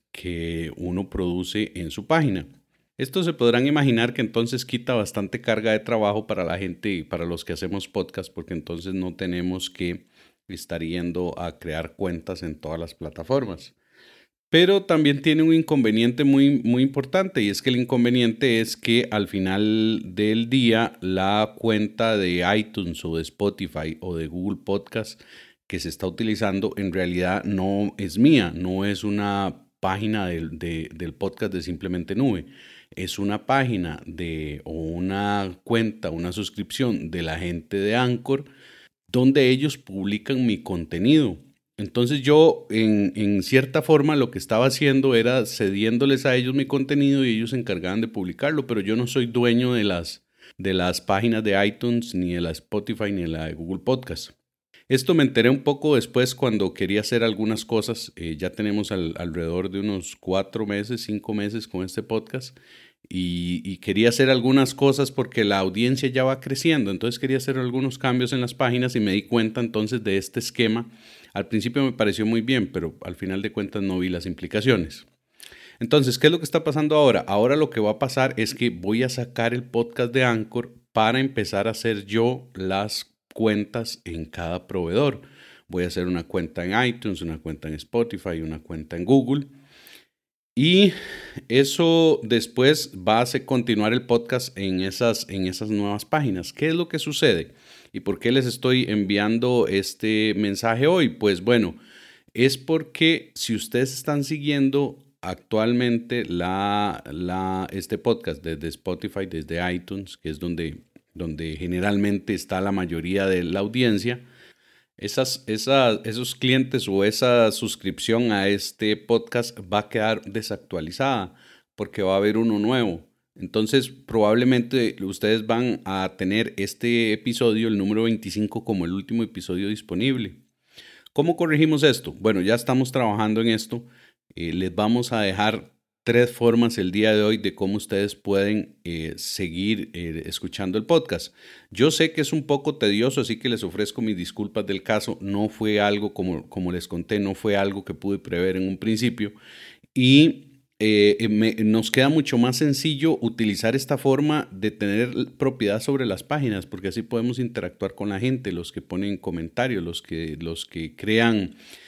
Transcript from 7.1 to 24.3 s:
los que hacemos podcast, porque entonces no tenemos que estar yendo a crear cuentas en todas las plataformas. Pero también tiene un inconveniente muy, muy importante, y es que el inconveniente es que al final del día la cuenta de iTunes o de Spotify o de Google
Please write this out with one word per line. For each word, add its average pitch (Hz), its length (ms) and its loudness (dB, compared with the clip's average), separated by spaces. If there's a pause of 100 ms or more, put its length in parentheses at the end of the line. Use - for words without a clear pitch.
los 85 180 -6
que - 80 -8
hacemos 95 360 -6
podcast, - 440 -6
porque 87 220 -10
entonces 85 400 -8
no 92 220 -6
tenemos 90 540 -4
que - 360 -6 (400)
estar 82 380 -8
yendo 87 520 -4
a 85 220 -10
crear 80 380 -8
cuentas 87 480 -6
en 80 100 -8
todas 78 240 -8
las 85 160 -10
plataformas. 101 800 -6 (760)
Pero 185 340 4
también 147 360 4
tiene 156 220 4
un 160 100 6
inconveniente 123 720 4
muy, 139 400 6
muy 123 220 4
importante, 139 580 0
y 104 60 4
es 98 120 -2
que 131 100 0
el 123 60 2
inconveniente 120 840 2
es 110 160 -4
que 117 340 2
al 104 160 0
final 104 760 0 (140)
del 107 340 0
día 117 520 4
la 95 580 0
cuenta 110 580 2
de 87 280 0 (120)
iTunes 95 480 -4
o 82 120 -4
de 82 60 -2
Spotify 82 760 -4
o 87 180 -8
de 80 120 -6
Google 92 360 -6